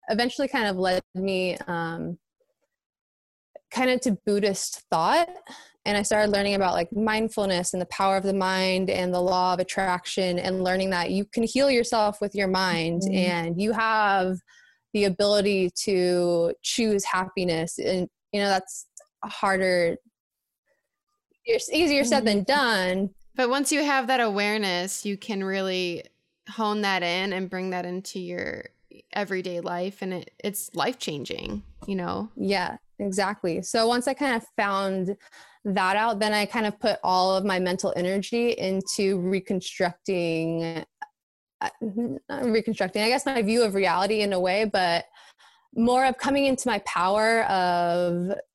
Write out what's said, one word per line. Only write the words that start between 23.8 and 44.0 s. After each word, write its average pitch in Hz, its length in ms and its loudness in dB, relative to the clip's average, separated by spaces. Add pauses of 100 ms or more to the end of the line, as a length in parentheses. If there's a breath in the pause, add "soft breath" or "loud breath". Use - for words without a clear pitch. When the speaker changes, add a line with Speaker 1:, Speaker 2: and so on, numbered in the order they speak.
Speaker 3:
have 269 240 2
that 262 120 4
awareness, 202 840 0
you 202 100 -4
can 196 280 -6
really 185 600 -2 (460)
hone 214 320 -2
that 190 200 0
in 185 300 -2
and 185 160 -4
bring 185 220 -6
that 180 160 -4
into 185 320 -8
your 175 460 -8 (480)
everyday 185 480 -6
life. 180 420 -6
And 185 100 -6
it, 175 180 -10 (120)
it's - 320 -8
life-changing, 196 880 -6 (240)
you 196 80 -4
know? 185 420 -6
Speaker 1:
Yeah, 190 400 -2 (220)
exactly. 190 640 -2
So 226 240 0
once 240 220 2
I 269 60 -2
kind 269 220 -2
of 226 80 -6 (120)
found 196 600 -2 (480 loud breath)
that 196 320 2
out, 220 220 2
then 214 140 2
I 208 140 2
kind 214 200 -2
of 208 140 -4
put 214 240 0
all 185 320 4
of 190 80 0
my 190 160 0
mental 185 360 0
energy 196 560 0
into 190 680 -2
reconstructing, 170 1600 -2 (760)
uh, - 80 -4 (120)
not 240 640 -6
reconstructing, 214 560 0
I 220 60 2
guess, 269 180 0
my 262 160 0
view 226 200 2
of 202 120 2
reality 196 480 2